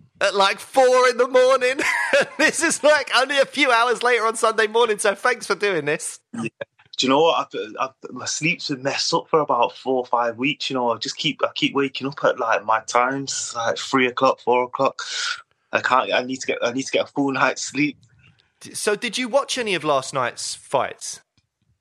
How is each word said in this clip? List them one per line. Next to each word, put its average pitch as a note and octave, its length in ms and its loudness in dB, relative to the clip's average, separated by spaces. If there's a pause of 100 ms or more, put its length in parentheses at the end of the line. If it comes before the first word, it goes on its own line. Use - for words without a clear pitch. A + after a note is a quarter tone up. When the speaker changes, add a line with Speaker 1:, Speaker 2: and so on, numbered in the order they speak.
(180)
Speaker 1:
at, F#3+ 160 0
like, G3 260 2
four B3+ 480 4
in A#3+ 100 2
the B3+ 100 2
morning. C4 560 4
<laughs> - 540 0
This D4 240 2
is, - 200 0
like, C#4+ 320 4
only C4+ 240 0
a C4 60 4
few C#4 260 0
hours A#3 320 2
later A#3+ 240 2
on A3+ 80 -2
Sunday A3 320 2
morning, A3 320 2
so G3 160 0
thanks B3 320 -2
for G3+ 80 -2
doing F#3+ 300 -2
this. - 360 -6 (120)
Speaker 2:
Yeah. - 160 -6 (480)
Do C3 100 0
you - 20 2
know C#3 140 4
what? G#3 320 2
I've, G#2+ 260 -8
I've, - 320 -8
my B2+ 140 -12
sleep's - 420 -4
been C3 140 -8
messed - 320 -2
up - 160 -2
for D#3+ 100 4
about B2 340 0
four C3 260 -2
or B2 40 -4
five A#2+ 320 -2
weeks, C3+ 320 -4
you C3+ 60 -4
know. B2 160 0
I A2+ 80 -4
just - 180 -8
keep, C#3 260 -4
I A#2+ 120 2
keep - 200 -2
waking C3+ 320 -2
up C#3+ 180 -8
at, - 140 2
like, A2+ 280 0
my A2 140 2
times, C3 760 -2
like, A#2 220 -2
three B2+ 280 0
o'clock, C3 340 0
four B2 240 2
o'clock. - 360 -2 (720)
I A2 80 0
can't, A2 320 2
I A2+ 100 2
need B2+ 180 -8
to - 60 -14
get, - 140 -2
I A#2+ 120 0
need C3 120 -4
to - 80 -10
get C#3 120 2
a - 20 -10
full C#3 260 -2
night's C3+ 300 0
sleep. C#3+ 340 -4 (640)
Speaker 1:
D-, - 140 -16
so G#3 220 -2
did G#3+ 200 -6
you B3 120 -4
watch C4 280 -2
any G#3+ 180 -2
of D3+ 80 -2
last C#3+ 300 0
night's B2+ 420 -4
fights? - 680 -4 (600)